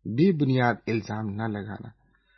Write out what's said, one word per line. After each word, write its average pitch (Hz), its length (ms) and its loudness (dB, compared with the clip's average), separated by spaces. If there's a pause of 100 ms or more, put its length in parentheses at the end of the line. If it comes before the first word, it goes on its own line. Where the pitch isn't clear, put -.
بے 147 280 4
بنیاد 131 420 2 (120)
الزام 110 400 -4
نہ 101 160 -6
لگانا۔ 101 460 -6 (500)